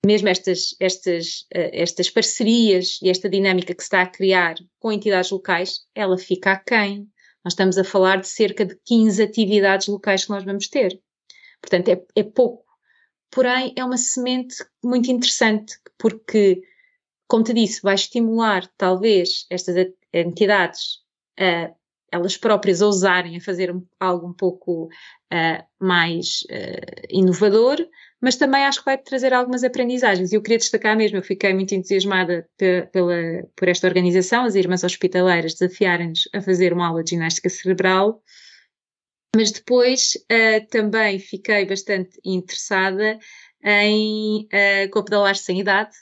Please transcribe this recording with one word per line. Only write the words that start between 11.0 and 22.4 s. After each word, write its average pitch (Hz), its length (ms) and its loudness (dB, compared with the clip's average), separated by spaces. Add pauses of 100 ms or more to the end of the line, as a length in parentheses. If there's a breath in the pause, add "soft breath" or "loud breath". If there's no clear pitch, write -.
Portanto, 185 260 0
é, - 140 2 (180)
é 214 40 0
pouco. - 420 -2 (680)
Porém, 254 460 0
é 262 80 -6
uma 254 100 -4
semente 254 600 -4 (280)
muito 247 260 0
interessante, 233 640 0 (240)
porque, 202 640 2 (640 loud breath)
como 226 200 2
te 240 80 -2
disse, 214 280 0
vai 196 140 2
estimular, 220 840 -2
talvez, 185 720 0
estas 175 280 -4
a-, 185 420 -2
entidades 175 760 0 (420)
a 170 320 -2 (400)
elas 175 260 -4
próprias 202 420 0